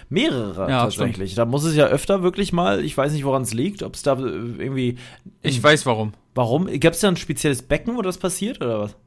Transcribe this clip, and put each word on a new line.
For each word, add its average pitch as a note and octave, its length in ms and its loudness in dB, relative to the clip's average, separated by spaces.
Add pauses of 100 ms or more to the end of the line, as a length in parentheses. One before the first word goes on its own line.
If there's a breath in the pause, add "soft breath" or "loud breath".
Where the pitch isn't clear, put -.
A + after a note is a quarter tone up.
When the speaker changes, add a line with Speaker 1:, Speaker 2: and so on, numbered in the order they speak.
Speaker 1:
Mehrere A2+ 600 -2
Speaker 2:
Ja, B2+ 140 2
Speaker 1:
tatsächlich. F#2+ 480 -2
Speaker 2:
stimmt. G2 60 -4
Speaker 1:
Da A#2 80 4
muss C#3 180 0
es D#3+ 140 2
ja D3 80 8
öfter F#3 380 2
wirklich F3+ 280 0
mal, F3+ 320 2
ich - 140 -4
weiß C#3+ 160 2
nicht, D3 100 -2
woran's C3 300 0
liegt, D3 300 -2
ob's - 200 -10
da, C#3 120 4
äh, - 100 -6
irgendwie A#2+ 720 -4 (440 loud breath)
Speaker 2:
Ich B2+ 220 -2
weiß D3 220 6
warum. A2 260 0 (220)
Speaker 1:
Warum? B2+ 340 2 (140)
Gab's E3 180 4
da G#3 80 4
ein F3+ 80 4
spezielles C#3 460 -2
Becken, A3+ 340 -2
wo B3 60 -4
das F#3 160 -2
passiert, G3 440 -4
oder A2+ 200 -2
was? G#2 140 -6 (120)